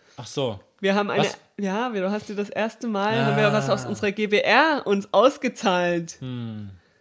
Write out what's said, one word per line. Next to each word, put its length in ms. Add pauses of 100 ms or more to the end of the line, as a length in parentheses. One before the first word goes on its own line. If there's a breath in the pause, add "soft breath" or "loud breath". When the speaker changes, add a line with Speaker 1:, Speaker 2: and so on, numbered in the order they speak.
(160 soft breath)
Speaker 1:
Ach 100
so. 320 (220)
Speaker 2:
Wir 140
haben 160
eine, 120
Speaker 1:
Was? 160 (200)
Speaker 2:
ja, 360
wir, 80
du 80
hast 180
dir 60
das 160
erste 380
Mal, 360
haben 120
wir 160
was 180
aus 140
Speaker 1:
Ah. 40
Speaker 2:
unserer 240
G 140
B 140
R 460
uns 260
ausgezahlt. 1040
Speaker 1:
Hm. 520 (300 soft breath)